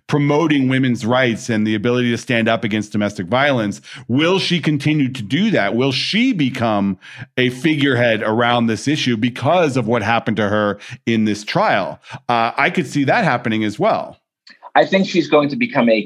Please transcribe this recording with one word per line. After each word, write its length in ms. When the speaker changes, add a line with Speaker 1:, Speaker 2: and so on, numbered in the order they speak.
Speaker 1:
promoting 600
women's 380
rights 440
and 160
the 80
ability 380
to 60
stand 320
up 160
against 260
domestic 360
violence. 520
Will 280
she 220
continue 500
to 140
do 280
that? 260
Will 160
she 400
become 680
a 140
figurehead 680
around 460
this 180
issue 300
because 640
of 100
what 140
happened 340
to 140
her 280
in 180
this 220
trial? 560
Uh, 300
I 120
could 160
see 200
that 180
happening 400
as 160
well. 400
Speaker 2:
I 100
think 220
she's 220
going 180
to 80
become 320
a 180